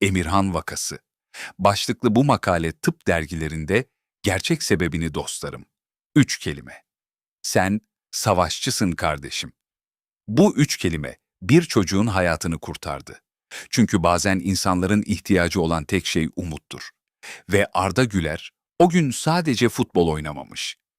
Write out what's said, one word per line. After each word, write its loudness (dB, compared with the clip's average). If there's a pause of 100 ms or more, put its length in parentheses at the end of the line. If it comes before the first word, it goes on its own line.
Emirhan 0
vakası." -8 (600)
Başlıklı 2
bu 6
makale 0
tıp -4
dergilerinde -2 (380)
gerçek -2
sebebini -2
dostlarım. -10 (500)
Üç 2
kelime. -10 (580)
"Sen 2 (300)
savaşçısın 0
kardeşim." -6 (760)
Bu 4
üç 2
kelime -4 (240)
bir 6
çocuğun 2
hayatını 0
kurtardı. -12 (480)
Çünkü 2
bazen 2
insanların 0
ihtiyacı 0
olan 0
tek -2
şey 0
umuttur. -10 (600)
Ve 2
Arda 2
Güler -4 (260)
o 8
gün 2
sadece 2
futbol 0
oynamamış. -8 (220)